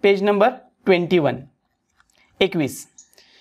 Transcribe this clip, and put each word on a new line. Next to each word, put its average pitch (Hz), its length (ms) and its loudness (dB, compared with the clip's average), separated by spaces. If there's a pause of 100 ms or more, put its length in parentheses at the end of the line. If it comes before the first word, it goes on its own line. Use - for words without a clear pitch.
पेज 196 200 2
नंबर 208 260 2 (360)
ट्वेंटी 175 340 2
वन, 127 180 -2 (1000)
एकवीस, 175 480 -2 (540)